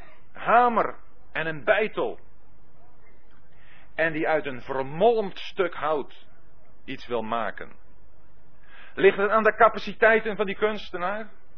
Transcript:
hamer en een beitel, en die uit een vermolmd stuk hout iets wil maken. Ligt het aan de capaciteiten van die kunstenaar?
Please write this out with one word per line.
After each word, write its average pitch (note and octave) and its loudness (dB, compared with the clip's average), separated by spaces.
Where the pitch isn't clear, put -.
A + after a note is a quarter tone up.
hamer A3+ 4
en D#3 -2
een D#3 -4
beitel, F3 2
en D#3+ 2
die D#3 0
uit D3+ 4
een B2 -4
vermolmd E3 2
stuk - -2
hout D3 -2
iets - -6
wil A#2 0
maken. A2 -2
Ligt F#3+ 6
het G3+ 2
aan A3 4
de G#3+ 6
capaciteiten A3 4
van G#3 0
die F#3+ -2
kunstenaar? G#3 -2